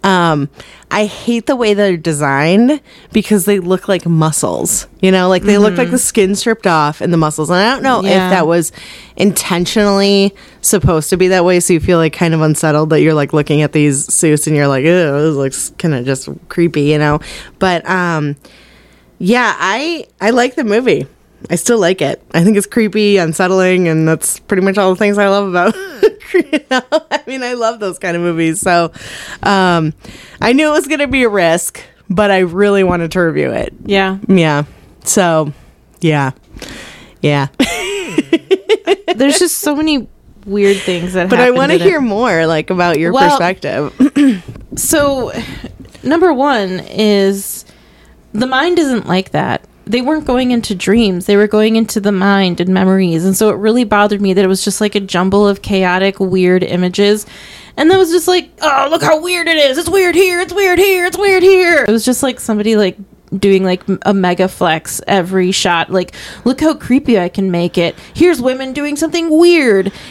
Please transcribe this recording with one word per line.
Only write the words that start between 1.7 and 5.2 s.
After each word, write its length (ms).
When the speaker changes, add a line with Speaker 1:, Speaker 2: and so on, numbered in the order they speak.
Speaker 1:
they're 240
designed 800
because 320
they 160
look 300
like 160
muscles, 840
you 100
know, 160